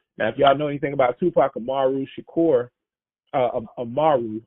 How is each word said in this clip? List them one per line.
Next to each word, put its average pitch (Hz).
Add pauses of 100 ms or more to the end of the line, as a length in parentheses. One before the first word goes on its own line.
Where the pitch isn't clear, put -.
(180)
Now, 107
if -
y'all 139
know 147
anything 143
about 131
Tupac 165
Amaru 135 (140)
Shakur, 131 (680)
uh, 127
Am-, 117 (100)
Amaru, 123